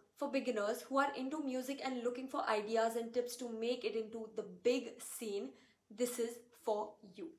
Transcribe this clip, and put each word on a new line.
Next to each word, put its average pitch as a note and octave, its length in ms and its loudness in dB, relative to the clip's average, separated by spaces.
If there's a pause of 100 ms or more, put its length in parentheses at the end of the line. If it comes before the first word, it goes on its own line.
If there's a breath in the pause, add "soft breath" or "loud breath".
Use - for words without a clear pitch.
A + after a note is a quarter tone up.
(160)
for C4 160 -2
beginners A#3 500 2
who C4+ 160 2
are C4+ 180 4
into C#4 280 -2
music C4 400 -2
and B3+ 180 -2
looking B3 240 -2
for - 220 -2
ideas A3+ 480 4
and A#3 180 -4
tips A#3+ 220 0
to B3 120 -6
make A3+ 360 0
it G#3+ 100 0
into A3 400 -4
the G#3 100 -4 (200)
big C4 360 4
scene, G#3+ 500 -4 (460 loud breath)
this A#3+ 220 0
is A#3 200 0 (260)
for G#3 260 2 (240)
you. F3+ 140 -8 (100)